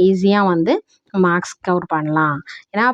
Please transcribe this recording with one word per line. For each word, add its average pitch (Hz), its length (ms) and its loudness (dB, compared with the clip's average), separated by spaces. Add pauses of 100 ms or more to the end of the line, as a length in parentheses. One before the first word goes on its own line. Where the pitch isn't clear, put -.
ஈஸியா 196 440 2
வந்து 175 300 0 (380)
மார்க்ஸ் 180 400 0
ஸ்கோர் 180 340 -4
பண்ணலாம். 151 520 -2 (280)
ஏன்னா, 214 260 -2